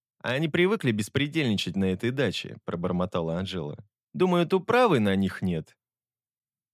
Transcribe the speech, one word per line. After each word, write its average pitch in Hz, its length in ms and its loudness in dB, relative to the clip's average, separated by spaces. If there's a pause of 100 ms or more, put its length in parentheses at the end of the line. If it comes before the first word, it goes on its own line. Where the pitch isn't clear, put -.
(200)
«Они 139 280 -2
привыкли 175 440 2
беспредельничать 113 840 -2
на 98 100 2
этой 95 240 -2
даче», 131 540 -4
пробормотала 87 760 -2
Анжела. 90 400 -8 (340)
«Думают, 175 400 2
управы 190 480 4
на 101 160 2
них 95 240 -2
нет». 87 340 -4 (1000)